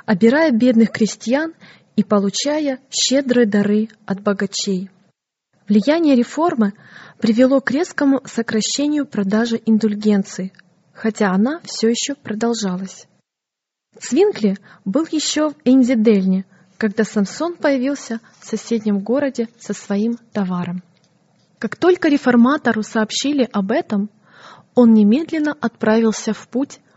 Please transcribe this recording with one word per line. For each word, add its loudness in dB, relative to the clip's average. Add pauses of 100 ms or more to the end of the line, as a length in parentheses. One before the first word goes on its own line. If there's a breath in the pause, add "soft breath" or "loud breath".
обирая 4
бедных 4
крестьян -2 (420 soft breath)
и 2
получая -2 (100)
щедрые 2
дары 0 (160)
от -6
богачей. -4 (800)
Влияние 4
реформы 0 (460 loud breath)
привело 4
к -6
резкому 0
сокращению -4
продажи -2
индульгенций, 0 (400)
хотя -2
она 0
всё -2
ещё -4
продолжалась. -6 (880)
Цвинкли 0 (260 soft breath)
был -2
ещё -2
в -12
Энзидельне, 2 (320 soft breath)
когда -2
Самсон -4
появился -2 (200 soft breath)
в -20
соседнем -4
городе -4 (100)
со -10
своим -4 (160)
товаром. -4 (720)
Как -8
только 0
реформатору 2
сообщили -4
об -4
этом, -2 (640 loud breath)
он 6
немедленно 2
отправился 0
в -16
путь, -8 (180)